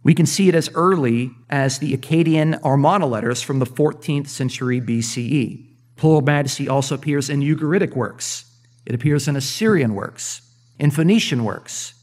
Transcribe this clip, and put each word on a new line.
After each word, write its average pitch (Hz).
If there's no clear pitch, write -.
We 156
can 160
see 196
it 165
as 160
early 131
as 135
the 139
Akkadian 156
Armana 147
letters 117
from 135
the 127
fourteenth 143
century 127
B 117
C 117
E. 123
Plural 156
majesty 143
also 135
appears 143
in 143
Ugaritic 151
works. -
It -
appears 147
in 143
Assyrian 143
works, -
in 147
Phoenician 160
works -